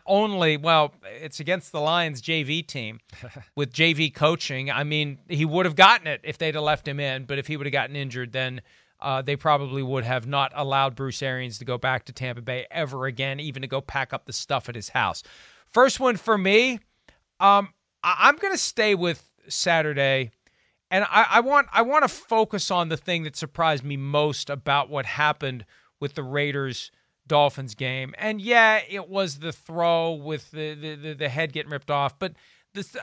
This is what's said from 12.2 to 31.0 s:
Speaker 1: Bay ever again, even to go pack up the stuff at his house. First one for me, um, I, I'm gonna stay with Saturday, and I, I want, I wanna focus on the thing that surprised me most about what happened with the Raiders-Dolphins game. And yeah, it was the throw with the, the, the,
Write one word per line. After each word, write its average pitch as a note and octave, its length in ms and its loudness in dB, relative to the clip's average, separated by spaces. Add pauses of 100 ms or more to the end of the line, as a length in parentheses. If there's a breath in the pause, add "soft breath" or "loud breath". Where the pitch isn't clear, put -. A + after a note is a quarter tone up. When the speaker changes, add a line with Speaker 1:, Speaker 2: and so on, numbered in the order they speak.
Speaker 1:
Bay B2+ 300 -6
ever C3+ 340 -4
again, C3+ 360 -6
even C3+ 200 -8
to C3+ 60 -10
go C3+ 140 -4
pack C3+ 320 -6
up - 120 -10
the - 60 -16
stuff - 380 -6
at A#2 60 -10
his G#2+ 140 -12
house. G#2 340 0 (420 loud breath)
First B3 340 4
one B3 160 2
for G#3+ 220 0
me, G#3+ 420 4 (640 soft breath)
um, G3+ 320 6 (280)
I, F3+ 180 2
I'm C4+ 180 8
gonna F#4+ 200 -2
stay G#3+ 380 2
with E3+ 340 -2 (200)
Saturday, C#3 840 0 (580)
and F#3+ 200 2
I, G#3+ 220 6
I G#3 100 6
want, C4+ 320 4
I G3+ 80 4
wanna C4+ 260 2
focus A3 640 -2
on F3 160 0
the D#3+ 80 -2
thing E3+ 280 -4
that D3+ 120 -10
surprised D#3 480 -2
me C#3+ 140 -6
most C#3+ 520 0
about C#3+ 400 0
what C#3 160 -4
happened C#3+ 600 -2 (340 soft breath)
with C#3+ 140 -6
the D3+ 100 -8
Raiders-Dolphins C#3 1500 -2
game. C3 420 -8
And G#3+ 220 -4
yeah, A3 400 6 (100)
it F3+ 200 -10
was F#3 300 -4
the D#3+ 120 -6
throw E3 600 0
with D3 380 -8
the, D3+ 240 -8
the, D3+ 200 -12
the, D3+ 180 -12